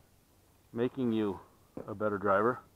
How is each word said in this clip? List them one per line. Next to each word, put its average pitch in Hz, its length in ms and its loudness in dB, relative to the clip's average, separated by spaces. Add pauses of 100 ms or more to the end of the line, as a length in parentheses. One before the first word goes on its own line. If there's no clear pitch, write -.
(720)
making 120 400 -2
you 104 260 0 (480)
a 110 60 -10
better 104 240 -2
driver, 101 420 2 (160)